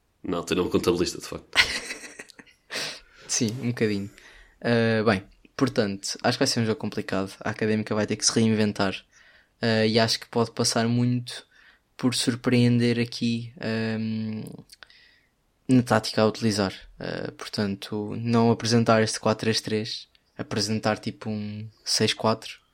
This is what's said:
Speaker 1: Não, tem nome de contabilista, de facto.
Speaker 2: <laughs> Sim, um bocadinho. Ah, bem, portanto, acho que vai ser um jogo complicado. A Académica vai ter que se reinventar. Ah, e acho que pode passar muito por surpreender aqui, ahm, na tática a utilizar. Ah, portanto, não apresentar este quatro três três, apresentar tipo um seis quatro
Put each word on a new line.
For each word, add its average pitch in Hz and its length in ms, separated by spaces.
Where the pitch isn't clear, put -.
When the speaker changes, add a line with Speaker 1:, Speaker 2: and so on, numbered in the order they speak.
Speaker 1:
Não, 87 200
tem - 120
nome 87 140
de - 40
contabilista, 87 460
de - 60
facto. - 220
Speaker 2:
<laughs> - 1700
Sim, 113 360
um 117 60
bocadinho. 107 420
Ah, 113 420
bem, 104 200
portanto, 107 640
acho 120 140
que - 80
vai - 20
ser 127 140
um 113 60
jogo 107 120
complicado. 98 640
A - 80
Académica 107 460
vai 104 120
ter 107 100
que - 100
se - 60
reinventar. 107 600
Ah, 110 240
e 110 120
acho 113 220
que - 80
pode 117 220
passar 117 360
muito 123 600
por 123 180
surpreender 120 840
aqui, 117 640
ahm, 110 840
na 127 160
tática 110 380
a 110 60
utilizar. 104 480
Ah, 85 400
portanto, 104 800
não 117 320
apresentar 113 520
este 107 160
quatro 110 280
três 110 160
três, 110 460
apresentar 107 600
tipo - 320
um 107 360
seis - 260
quatro - 460